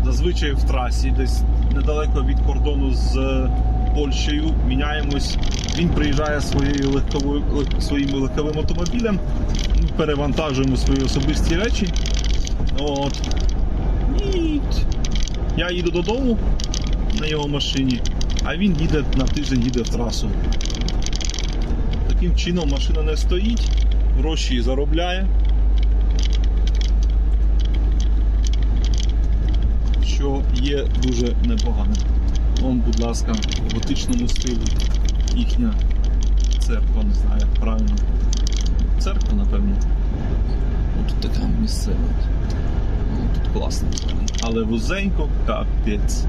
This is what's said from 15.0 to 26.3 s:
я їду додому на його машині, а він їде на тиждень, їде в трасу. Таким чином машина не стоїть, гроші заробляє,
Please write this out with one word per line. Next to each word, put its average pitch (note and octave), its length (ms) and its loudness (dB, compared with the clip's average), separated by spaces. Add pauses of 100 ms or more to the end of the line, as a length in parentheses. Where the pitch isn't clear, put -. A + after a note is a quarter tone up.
я E3+ 140 -2
їду F3 200 -2
додому G#3 480 0 (840)
на D3+ 60 -4
його D3 220 -2
машині, C3+ 520 -2 (440)
а C#3 120 -2
він F#3 240 0
їде D#3 240 0 (120)
на C3 100 2
тиждень, C#3 360 0
їде B2 200 -2
в - 60 -4
трасу. A2+ 420 -2 (1800)
Таким - 280 0
чином F3 340 -2
машина - 320 0
не D3+ 140 -2
стоїть, G#3+ 460 0 (560)
гроші C#3 440 0
заробляє, D#3 640 0 (4000)